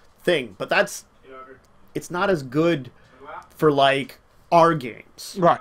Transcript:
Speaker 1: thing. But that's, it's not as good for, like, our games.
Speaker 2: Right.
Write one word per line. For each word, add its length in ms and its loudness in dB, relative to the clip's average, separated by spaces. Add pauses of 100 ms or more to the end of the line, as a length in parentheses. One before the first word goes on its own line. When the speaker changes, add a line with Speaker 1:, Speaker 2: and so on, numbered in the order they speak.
(220)
Speaker 1:
thing. 360 -4
But 120 -10
that's, 340 -2 (920)
it's 160 -12
not 200 -2
as 140 -2
good 480 -2 (580)
for, 200 0
like, 500 0 (320)
our 220 6
games. 640 -12
Speaker 2:
Right. 240 2